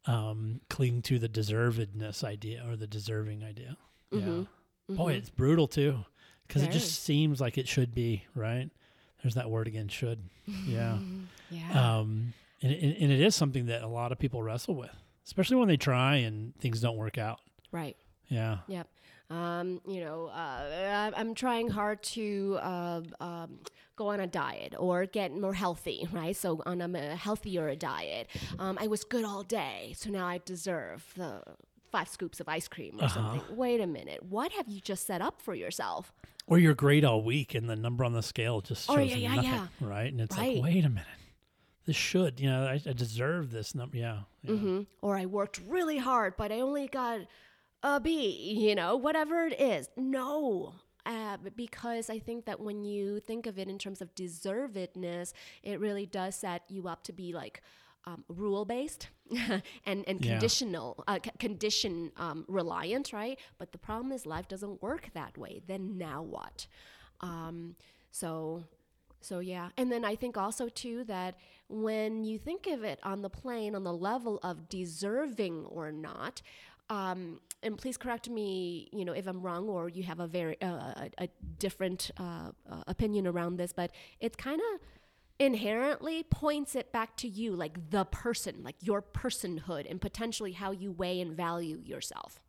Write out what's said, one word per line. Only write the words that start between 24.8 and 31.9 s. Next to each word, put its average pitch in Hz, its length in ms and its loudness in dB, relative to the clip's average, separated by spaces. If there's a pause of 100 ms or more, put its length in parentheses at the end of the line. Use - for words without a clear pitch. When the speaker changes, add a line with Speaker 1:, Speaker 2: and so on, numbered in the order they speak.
Speaker 2:
get 190 280 -2
more 196 200 0
healthy, 175 580 -2
right? 175 240 0
So 160 300 0
on 180 160 -2
a, 175 160 -2
a 147 180 -2
healthier 180 600 0
diet. 101 520 -4 (320)
Um, 190 220 -2
I 220 60 0
was 208 180 0
good 233 200 0
all 202 180 -4
day, 139 540 -4
so 220 120 -8
now 196 180 0
I 180 160 -2
deserve 165 640 -6 (100)
the 160 260 -6 (500)